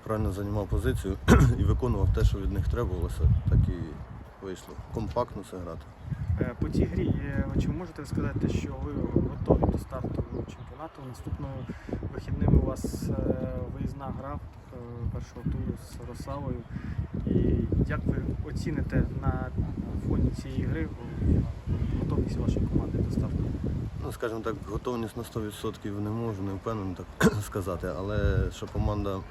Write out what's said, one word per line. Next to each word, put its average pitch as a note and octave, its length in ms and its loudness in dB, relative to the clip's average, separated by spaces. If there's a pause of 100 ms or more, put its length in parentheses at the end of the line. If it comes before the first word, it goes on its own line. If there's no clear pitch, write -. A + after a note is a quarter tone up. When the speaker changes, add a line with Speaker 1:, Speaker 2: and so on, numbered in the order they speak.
Speaker 1:
правильно G#2+ 280 0
займав G2+ 360 -2
позицію - 500 2 (200)
<clears throat> B2 220 8
і - 40 4
виконував G2+ 520 4
те, A2 80 4
що - 140 6
від F#2+ 140 0
них F#2+ 160 0
требувалося, G#2+ 540 0 (280)
так - 180 8
і - 760 -8
вийшло. F#2 280 -8 (200)
Компактно A2 480 -2
все - 160 -10
грати. E2+ 240 -8 (600)
Speaker 2:
Е, B2 180 0
по - 100 0
цій - 160 4
грі, - 220 0
е, C#3+ 380 0 (160)
чи - 60 2
ви - 60 0
можете E3 320 -6
сказати, C#3+ 440 -2
що - 340 -2
ви D3 80 -4 (220)
готові - 580 4
до - 60 0
старту - 460 -4 (100)
чемпіонату? - 760 -10
Наступного C#3 440 -8 (600)
вихідними - 440 4
у - 80 6
вас, - 440 -2
е, - 40 0 (600)
виїзна C3+ 440 -6
гра, C3+ 140 -8
е, - 440 -12 (360)
першого B2+ 300 -8
туру - 340 -2 (120)
з - 200 -12
Росавою. B2+ 480 -6 (680)
І - 300 4 (340)
як D3+ 160 0
ви - 100 4 (300)
оціните C3+ 580 0 (180)
на C3+ 280 0 (600)
фоні - 200 4
цієї - 340 -4
гри - 240 0 (1120)
готовність - 380 0
вашої - 280 2
команди - 320 0
до - 140 0
старту? - 320 0 (600)
Speaker 1:
Ну, C3+ 80 -4
скажімо A2+ 280 -4
так, A2 160 -2 (140)
готовність A2+ 480 -4
на A#2 60 -6
сто A2+ 180 -6
відсотків G#2 600 -6
не G#2 80 -2
можу, A2 340 -2
не G2 100 -4
впевнений F#2+ 420 -4 (220)
так - 160 6
<clears throat> G#2+ 100 -2
сказати, F#2 440 -2 (100)
але G2+ 400 2 (140)
що - 160 -8
команда G2+ 520 0 (120)